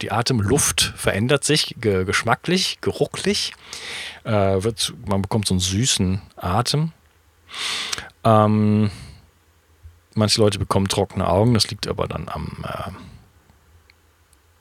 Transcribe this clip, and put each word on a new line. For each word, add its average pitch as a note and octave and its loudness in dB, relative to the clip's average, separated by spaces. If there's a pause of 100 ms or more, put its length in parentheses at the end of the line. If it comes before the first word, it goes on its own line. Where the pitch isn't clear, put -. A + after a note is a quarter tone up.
die - -8
Atemluft A#2 0
verändert B2 0
sich, - 0
ge-, G2 0
geschmacklich, B2 0
geruchlich. - -2 (680)
Äh, G2 2
wird A2+ -2
zu-, - -4 (120)
man G2 0
bekommt G2+ 0
so - 0
einen F2+ 2
süßen F#2+ 0 (160)
Atem. A#2+ 0 (1300)
Ähm, G#2+ 6 (1200)
manche A2 2
Leute G#2 4
bekommen F#2+ 2
trockene F#2+ -2
Augen, G#2 4
das - 0
liegt - -8
aber - -4
dann - -8
am, - -8 (2000)